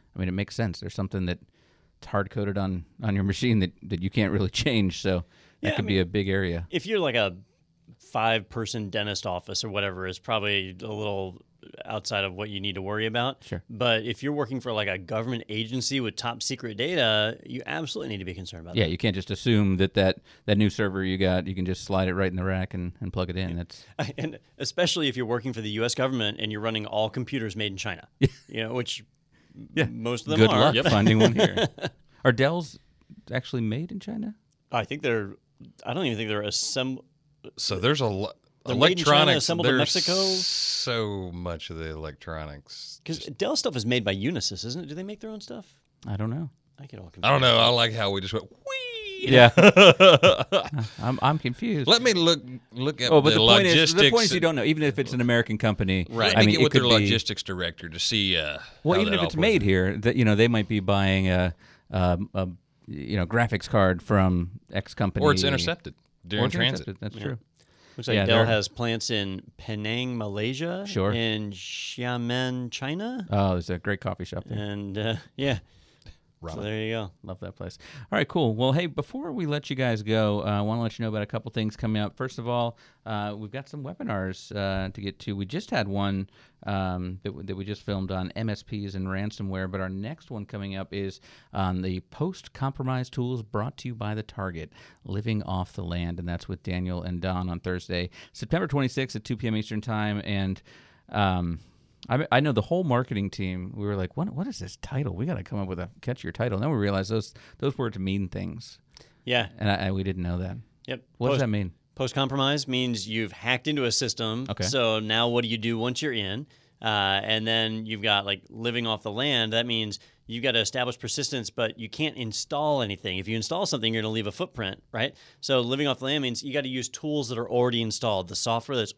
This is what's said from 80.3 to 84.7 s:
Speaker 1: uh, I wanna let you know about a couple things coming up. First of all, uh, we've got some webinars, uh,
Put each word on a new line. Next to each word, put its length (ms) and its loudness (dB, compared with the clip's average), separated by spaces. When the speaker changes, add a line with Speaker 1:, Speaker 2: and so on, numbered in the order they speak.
Speaker 1:
uh, 60 -4
I 160 0
wanna 200 0
let 160 -4
you 60 -4
know 40 -2
about 140 -4
a 40 -6
couple 260 -8
things 240 -2
coming 260 -2
up. 140 -6
First 240 -8
of 80 -8
all, 280 -2
uh, 320 -4
we've 140 -12
got 160 -12
some 160 -12
webinars, 720 -6
uh, 340 -2